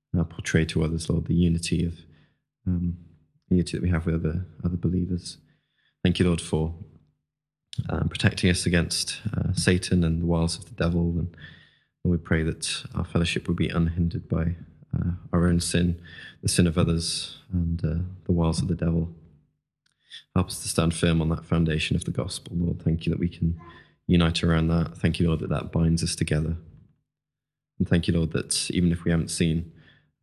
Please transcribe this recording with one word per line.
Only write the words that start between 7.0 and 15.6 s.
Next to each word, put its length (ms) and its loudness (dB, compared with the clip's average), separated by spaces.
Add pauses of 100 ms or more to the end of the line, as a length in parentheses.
um, 220 -2
protecting 400 2
us 160 0
against, 560 0 (140)
uh, 180 -2
Satan 500 2
and 180 2
the 40 0
wiles 320 2
of 80 -18
the 180 -6
devil. 280 2
And 240 -4 (680)
Lord, 160 2
we 60 -6
pray 180 0
that 400 -4 (120)
our 100 -6
fellowship 420 -2
would 100 0
be 120 0
unhindered 580 -2
by, 280 -2 (380)
uh, 180 -2 (200)
our 160 2
own 120 4
sin, 420 0 (400)